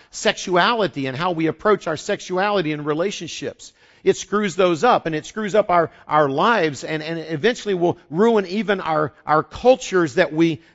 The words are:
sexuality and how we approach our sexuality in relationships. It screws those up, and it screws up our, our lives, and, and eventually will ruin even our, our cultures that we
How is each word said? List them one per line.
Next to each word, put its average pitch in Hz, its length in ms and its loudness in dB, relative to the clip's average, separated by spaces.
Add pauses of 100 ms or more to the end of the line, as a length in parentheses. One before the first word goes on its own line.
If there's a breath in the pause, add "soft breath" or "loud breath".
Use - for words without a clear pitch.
(100)
sexuality 190 960 0
and 131 100 -6
how 175 140 -2
we 160 160 -2
approach - 400 0
our 160 100 -2
sexuality 185 760 -2
in 147 120 -8
relationships. 156 880 -6 (300 soft breath)
It 185 140 2
screws 202 400 -4
those 175 260 2
up, 226 240 4
and 160 80 -4
it 151 120 -8
screws 214 280 -6
up 208 160 2
our, 170 200 2 (180 loud breath)
our 151 200 4
lives, 160 560 0
and, 156 180 -4
and 165 160 -6
eventually 165 560 -2
will 170 240 0 (100)
ruin 202 380 2
even 190 340 -2
our, 156 320 -2 (140 soft breath)
our 151 160 4
cultures 185 720 2
that 165 180 2
we 160 300 0 (120 soft breath)